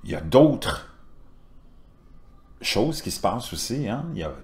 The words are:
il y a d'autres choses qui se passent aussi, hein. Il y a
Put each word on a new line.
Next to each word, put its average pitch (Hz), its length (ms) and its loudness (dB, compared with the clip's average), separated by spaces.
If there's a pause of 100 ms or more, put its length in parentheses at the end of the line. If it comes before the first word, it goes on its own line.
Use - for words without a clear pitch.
il - 80 -8
y 85 40 -4
a 85 60 -6
d'autres - 720 4 (1700)
choses 147 420 0
qui 123 80 -6
se - 120 -6
passent 107 320 -2
aussi, 127 340 -4
hein. 131 160 -4 (120)
Il 92 40 -6
y 82 40 -4
a 73 100 -6 (100)